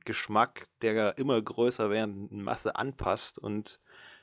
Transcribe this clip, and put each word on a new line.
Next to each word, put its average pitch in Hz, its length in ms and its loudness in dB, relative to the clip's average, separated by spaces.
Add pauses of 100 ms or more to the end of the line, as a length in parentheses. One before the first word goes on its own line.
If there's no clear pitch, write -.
Geschmack - 640 0 (120)
der 107 380 2
immer 131 240 2
größer 117 480 2
werdenden 104 520 -4
Masse 113 340 -2
anpasst 110 600 -2
und - 440 -6 (420)